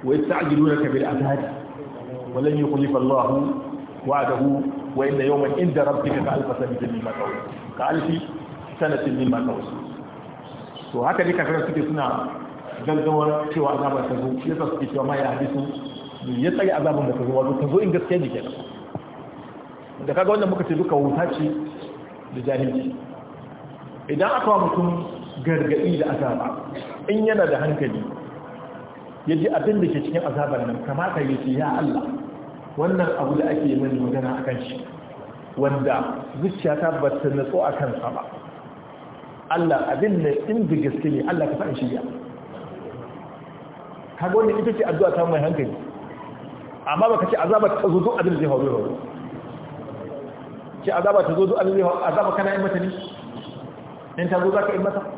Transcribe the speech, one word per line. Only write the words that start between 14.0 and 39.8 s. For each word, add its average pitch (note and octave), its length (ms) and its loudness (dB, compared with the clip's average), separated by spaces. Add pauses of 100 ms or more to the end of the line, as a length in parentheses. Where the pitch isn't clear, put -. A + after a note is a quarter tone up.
ta B2+ 120 0
zo, C3 100 0 (140)
shi D#3 80 0
yasa D3+ 200 -2
suke - 200 -2
cewa, - 140 0
"Ma C#3+ 100 0
ya C3+ 160 0
hadisu," C#3 320 -2 (720)
ya D3+ 140 4
tsare G3 200 2
azaban D3 360 2
da B2+ 60 2
ta B2 120 0
zo, B2+ 60 0
wato C3 280 4
ta D3 80 2
zo E3 120 6
in G3+ 120 2
gaskiya F3+ 280 2
ne C#3 100 0
kenan. - 240 -6 (1500)
Da C#3 80 0
kaga F#3 180 4
wannan, G#3 180 4
muka F#3 160 2
ce E3 100 0
duka D3+ 200 2
wuta C#3+ 360 4
ce D3+ 180 0 (840)
da B2+ 100 -4
jahilci. C3 480 0 (1160)
Idan F3 200 2
aka B3 200 2
wa G#3 100 6
mutum F3 460 2 (380)
gargaɗi D#3 560 2
da - 120 2
azaba, B2+ 500 -2 (480)
in G#3+ 160 4
yana G#3+ 220 6
da D3 100 4
hankali, C3 460 0 (1200)
ya D#3 100 4
ji D#3+ 140 4
abin G#3 320 4
da E3+ 60 4
ke D3+ 160 2
cikin D#3+ 180 0
azaban C#3 460 0
nan, A#2+ 180 -2
kamata E3 360 -2
ya C3+ 220 0
ce, C3 60 0
"Ya D3+ 300 2
Allah, - 240 0 (760)
wannan F3+ 300 2 (120)
abu C#3+ 160 0
da D3+ 140 2
ake D3+ 320 2
mani B2+ 180 0
magana B2+ 400 0
a - 40 -6
kan B2 200 -2
shi, - 160 -8 (800)
wanda C3 640 2 (200)
zuciyata D#3+ 600 0
ba C#3 80 4
ta C#3+ 200 0
natsu C#3 300 0
a C#3+ 140 4
kansa B2 400 -2
ba. - 100 -6 (1300)
Allah, D#3+ 420 2